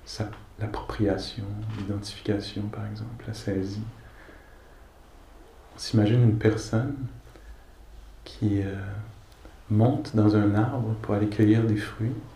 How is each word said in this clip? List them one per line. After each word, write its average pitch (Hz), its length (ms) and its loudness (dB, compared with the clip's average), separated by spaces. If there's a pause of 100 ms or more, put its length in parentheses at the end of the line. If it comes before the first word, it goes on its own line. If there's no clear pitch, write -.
sa-, - 260 -6 (300)
l'appropriation, 104 840 -2 (340)
l'identification, 101 840 -6
par 104 220 -8
exemple, - 400 -12
la 110 80 -8
saisie. 98 480 -6 (1900)
On - 40 -18
s'imagine 110 440 4
une 110 160 6
personne 117 560 0 (1300)
qui, 101 380 0
euh, 95 120 -4 (960)
monte 110 440 4
dans 107 220 6
un 104 180 6
arbre 110 480 0
pour 104 120 0
aller 107 140 2
cueillir 110 360 6
des 107 120 2
fruits. - 360 -4 (240)